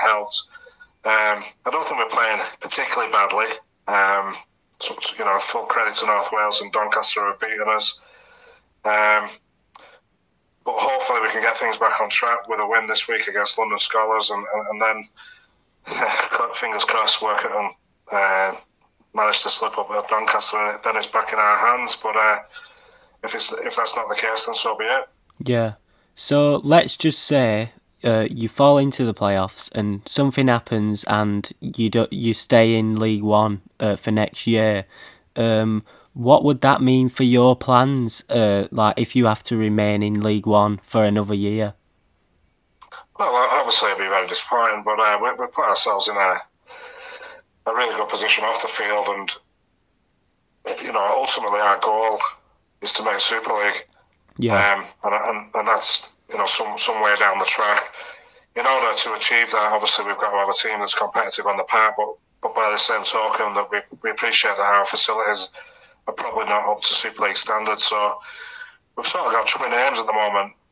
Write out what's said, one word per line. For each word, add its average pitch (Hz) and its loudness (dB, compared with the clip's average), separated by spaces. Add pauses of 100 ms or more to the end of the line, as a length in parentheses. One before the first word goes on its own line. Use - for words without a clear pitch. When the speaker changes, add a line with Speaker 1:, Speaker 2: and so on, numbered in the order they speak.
Speaker 1:
helped. - 0 (560)
Um, 107 0 (220)
I 123 -2
don't 120 -4
think - -6
we're 113 -4
playing 110 -2 (200)
particularly - 0
badly. 196 2 (420)
Um, 98 0 (440)
so, - 0
so, - -2
you 101 0
know, 98 0
full 110 -2
credit 113 -2
to 113 4
North 104 0
Wales 107 2
and 101 -12
Doncaster 110 2
have 101 -4
beaten 107 -4
us. - 2 (800)
Um, 214 0 (1400)
but 254 -4
hopefully 262 -2
we 220 -2
can 220 -4
get - 0
things 113 -4
back - 0
on 104 -4
track - 2
with 110 -4
a 202 -4
win 110 -2
this 110 0
week 110 -4
against 104 -2
London 107 -2
Scholars, 110 2
and, 104 -6
and, 107 -6
and 107 -8
then, 110 -4 (800)
<laughs> - -4
fingers 107 -2
crossed, - 2
work 107 -2
it - -6
on, 101 -4 (380)
uh, 95 -2 (580)
manage 208 2
to - 2
slip - 2
up - -6
at - -4
Doncaster, 110 2
and - -4
then 110 -2
it's 110 -2
back - -4
in - -2
our - 2
hands. - 0
But, - -6
uh, - 0 (840)
if - -8
it's, - 4
if 151 -8
that's 117 2
not - -4
the - -6
case, 110 2
then 117 -2
so - 2
be 110 -6
it. 131 -2 (340)
Speaker 2:
Yeah. 117 -2 (420)
So 147 2
let's 156 4
just - -2
say, 113 0 (320)
uh, 110 2
you 113 -6
fall 143 4
into 139 0
the 113 0
playoffs 98 -2
and 104 -4
something 139 0
happens 107 0
and 104 -2 (100)
you - -4
do, 113 0
you 113 -2
stay 113 4
in 110 0
League 107 0
One, 104 2 (180)
uh, 104 0
for - -6
next 107 -2
year. 110 2 (500)
Um, 110 0 (300)
what 127 4
would 143 2
that 135 4
mean 127 4
for - -2
your 123 6
plans, 127 0
uh, 104 2
like, 107 2
if - -4
you 123 6
have 107 2
to 117 -2
remain 107 0
in 104 0
League 107 0
One 104 4
for - 0
another 104 0
year? 104 -4 (1400)
Speaker 1:
Well, - 0
o-, - 2
obviously - 2
it'd 98 -6
be 95 -4
very 98 -2
disappointing, 110 -2
but, 107 -2
uh, 107 2
we, 113 -2
we 123 -8
put - -4
ourselves 101 2
in 104 -4
a, 95 0 (1300)
a - -4
really 117 -2
good - -4
position - 0
off - -4
the 117 -6
field, 104 -2
and, 95 -8 (1400)
you - -10
know, 101 -2 (120)
ultimately 117 0
our 101 2
goal 110 -2 (640)
is 101 4
to 110 4
make - -2
Super 113 2
League. 104 -2 (520)
Speaker 2:
Yeah. 101 0
Speaker 1:
Um, 95 -6 (180)
and, 104 -2
and, 107 -4
and - -4
that's, - 2 (140)
you - -8
know, 101 -4
some, 101 2
some 107 0
way 104 2
down 101 0
the 98 -4
track. - 0 (640)
In 120 -4
order 131 0
to - 2
achieve 117 2
that, 107 0
obviously 107 2
we've 101 -6
got 107 -4
to 101 -2
have 98 0
a 98 -2
team 107 2
that's 104 0
competitive 104 -2
on 101 -2
the 95 -6
park, 110 0
but, 107 -4 (260)
but 113 -6
by 110 0
the 104 0
same 110 2
token, 107 -2
that 101 -4
we, 104 -4 (220)
we 110 -6
appreciate 110 0
that 101 -4
our 101 2
facilities - 2 (560)
are - -8
probably - -8
not - -2
up - -4
to - 2
Super - 2
League - 0
standards. - 2
So - 2 (800)
we've - -6
sort - 0
of - 0
got - -2
twin 123 0
aims 123 0
at 107 -4
the - -2
moment. 104 -2 (180)